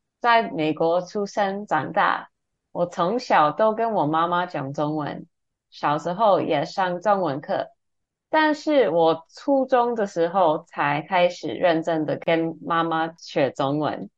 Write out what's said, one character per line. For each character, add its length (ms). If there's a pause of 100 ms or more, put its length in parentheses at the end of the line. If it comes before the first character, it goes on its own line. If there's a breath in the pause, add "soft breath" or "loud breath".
(200)
在 300
美 240
国 280
出 260
生 400
长 260
大。 360 (420)
我 160
从 320
小 320
都 220
跟 200
我 140
妈 200
妈 200
讲 260
中 220
文， 320 (420)
小 300
时 140
候 280
也 240
上 340
中 220
文 200
课， 260 (640)
但 260
是 340
我 400
初 380
中 260
的 140
时 220
候 380
才 360
开 260
始 200
认 340
真 220
的 120
跟 420
妈 240
妈 360
学 320
中 260
文。 400